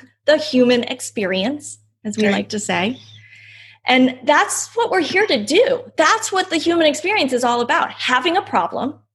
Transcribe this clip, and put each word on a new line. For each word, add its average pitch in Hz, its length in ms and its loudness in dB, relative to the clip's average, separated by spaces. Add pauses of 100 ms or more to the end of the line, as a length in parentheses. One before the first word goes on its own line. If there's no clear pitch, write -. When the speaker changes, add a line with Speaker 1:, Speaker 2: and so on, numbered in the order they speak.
(260)
Speaker 1:
the 302 100 6
human 254 480 2
experience, 208 920 -6 (260)
as 208 140 -6
we 214 80 2
Speaker 2:
Right. 202 60 4
Speaker 1:
like 196 180 -2
to 214 100 -6
say. 196 380 -4 (880)
And 254 380 4
that's 302 500 0
what 466 160 0
we're 370 100 2
here 370 280 0
to 254 160 0
do. 494 400 2 (120)
That's 330 360 2
what 370 180 -2
the 330 60 -2
human 330 300 2
experience 302 460 0
is 247 120 -2
all 240 180 0
about. 285 280 0
Having 254 460 0
a 392 60 0
problem, 240 560 -4 (160)